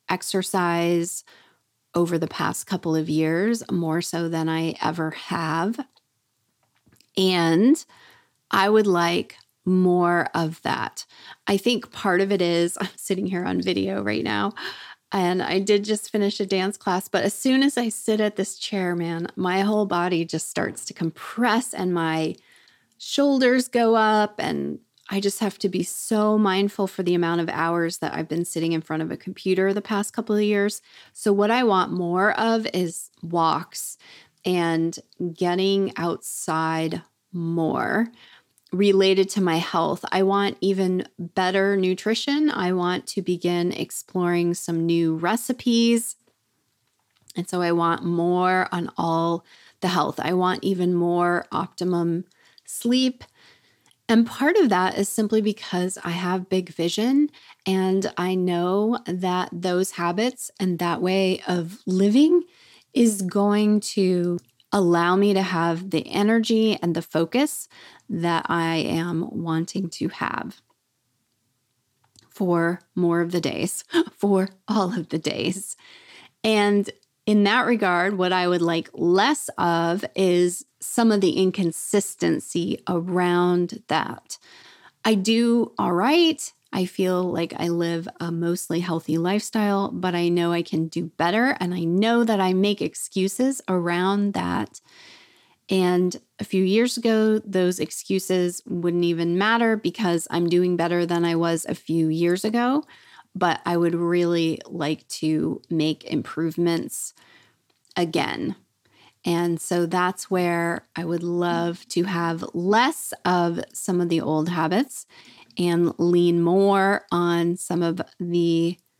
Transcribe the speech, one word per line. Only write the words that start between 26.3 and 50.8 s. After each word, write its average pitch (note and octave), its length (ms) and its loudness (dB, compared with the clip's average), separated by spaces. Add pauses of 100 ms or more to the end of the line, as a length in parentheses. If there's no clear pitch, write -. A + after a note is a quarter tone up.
mindful G3+ 480 0
for F#3+ 160 -6
the F3 120 2
amount E3+ 280 2
of D#3+ 80 -4
hours E3+ 480 -2
that - 160 -4
I've D#3+ 140 -6
been E3+ 160 -2
sitting E3 280 -2
in D#3+ 80 -2
front D#3+ 220 -6
of D#3+ 80 -6
a F3 60 -8
computer F#3 560 -2
the G3+ 100 -4
past G#3 320 -4
couple A3 200 -2
of G#3+ 80 2
years. G#3 380 0 (320)
So - 200 0
what G3+ 180 4
I B3 120 2
want G3 300 2
more F3+ 400 0
of A3+ 400 0
is F3 380 -4 (120)
walks E3 760 -2 (460)
and E3 540 0 (340)
getting F#3+ 640 0
outside D#3+ 1080 -4 (300)
more E3 760 0 (640)
related F#3+ 580 4
to G#3 100 -2
my E3+ 160 2
health. E3 540 -2
I F#3+ 120 2
want G3 380 2
even F#3 460 0 (120)
better F#3+ 580 0
nutrition. A3+ 720 0
I F3+ 220 0
want F3+ 360 -2
to - 140 -4
begin F3 500 0
exploring F3 840 -2
some E3 320 -4
new E3+ 300 2
recipes. A#3 1000 0 (1200)
And F3 120 -6
so F3+ 140 -2
I E3+ 100 2
want E3+ 320 0
more F3+ 680 0
on F3 240 -4
all E3 480 0 (360)
the F3+ 80 0
health. F3 300 -2
I D#3 140 -2
want F3+ 320 0
even F3+ 300 0